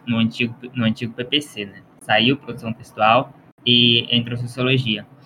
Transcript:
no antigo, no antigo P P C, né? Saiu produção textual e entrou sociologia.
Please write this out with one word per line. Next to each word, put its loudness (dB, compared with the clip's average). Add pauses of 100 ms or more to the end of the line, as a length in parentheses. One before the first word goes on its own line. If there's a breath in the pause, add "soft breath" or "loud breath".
no 0
antigo, -2 (220)
no 0
antigo -2
P -8
P -18
C, -12
né? -18 (200)
Saiu 2
produção -12
textual 0 (320)
e 4 (100)
entrou -2
sociologia. -2 (180 soft breath)